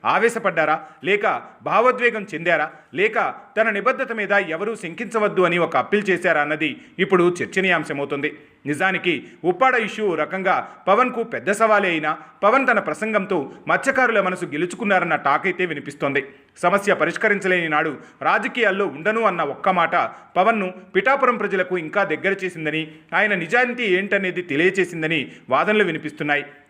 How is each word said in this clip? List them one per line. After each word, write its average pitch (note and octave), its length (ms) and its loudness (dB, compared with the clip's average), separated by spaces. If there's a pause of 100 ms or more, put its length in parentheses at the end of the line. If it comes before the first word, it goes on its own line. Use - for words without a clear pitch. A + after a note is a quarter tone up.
ఆవేశపడ్డారా, E3+ 760 0 (240)
లేక F#3+ 380 0 (200)
భావోద్వేగం G#3+ 720 2
చెందారా, D#3+ 360 0 (240)
లేక G3+ 400 0 (260)
తన A3 100 4
నిబద్ధత A3 420 -2
మీద G3+ 200 -2
ఎవరూ G3+ 420 -2
శంకించవద్దు F#3+ 680 -2
అని E3+ 160 2
ఒక E3 180 0
అప్పీల్ G3 340 2
చేశారా F3 300 2
అన్నది D3 360 -2 (220)
ఇప్పుడు F3+ 440 4
చర్చనీయాంశమవుతుంది. D3+ 960 -2 (280)
నిజానికి E3+ 600 -2 (180)
ఉప్పాడ F#3 300 2
ఇష్యూ G#3+ 340 -2
ఓ E3+ 60 0
రకంగా D#3 540 -2 (200)
పవన్కు A#3 340 2
పెద్ద D#3 280 -4
సవాలే G#3 380 4
అయినా, D#3 300 -2 (240)
పవన్ B3 240 4
తన A3+ 120 4
ప్రసంగంతో G3 720 -2 (160)
మత్స్యకారుల A3+ 520 2
మనసు F3+ 240 -2
గెలుచుకున్నారన్న E3+ 720 0
టాక్ C#3+ 300 0
అయితే F3+ 200 -2
వినిపిస్తోంది. C#3 580 -4 (320)
"సమస్య G3 380 2
పరిష్కరించలేని F3+ 760 0
నాడు D3+ 300 0 (240)
రాజకీయాల్లో G3+ 640 0
ఉండను" G3+ 360 -2
అన్న F3+ 200 0
ఒక్క D3 260 -2
మాట F3 260 2 (420)
పవన్ను G3 380 2 (220)
పిఠాపురం B3+ 400 2
ప్రజలకు F#3 420 -2
ఇంకా E3+ 260 -2
దగ్గర D#3 300 -2 (100)
చేసిందని, D#3+ 480 -4 (220)
ఆయన G3+ 200 2
నిజాయితీ A#3+ 480 0
ఏంటనేది G3 600 0
తెలియచేసిందని E3 920 0 (180)
వాదనలు F#3+ 340 4
వినిపిస్తున్నాయి. D3+ 480 -4 (360)